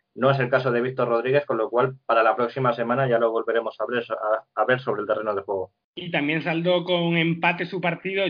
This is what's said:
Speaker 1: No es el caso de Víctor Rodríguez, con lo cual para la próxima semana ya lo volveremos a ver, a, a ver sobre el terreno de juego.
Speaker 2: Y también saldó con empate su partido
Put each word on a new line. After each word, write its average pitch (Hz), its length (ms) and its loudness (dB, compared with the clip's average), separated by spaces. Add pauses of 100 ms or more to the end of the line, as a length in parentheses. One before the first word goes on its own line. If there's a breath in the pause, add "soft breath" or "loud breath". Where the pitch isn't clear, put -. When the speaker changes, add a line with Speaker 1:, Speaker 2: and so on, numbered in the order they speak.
(160)
Speaker 1:
No 123 160 4
es 135 80 2
el 123 100 0
caso 131 220 2
de 120 100 2
Víctor 127 260 -2
Rodríguez, 123 380 2
con 113 120 -2
lo 110 120 -2
cual 127 260 0 (100)
para 113 180 4
la 110 120 4
próxima 123 380 0
semana 120 340 0
ya 117 120 4
lo 117 120 2
volveremos 113 480 -2
a 110 60 -4
ver, 117 240 -2
a, 110 520 -4
a 110 40 0
ver 127 160 2
sobre 107 200 -4
el 104 60 -6
terreno 107 260 0
de 98 100 -4
juego. 95 280 -4 (240)
Speaker 2:
Y 180 160 -12
también 151 300 0
saldó 170 420 0
con 170 320 0
empate 170 500 0
su 185 140 -6
partido 185 500 -2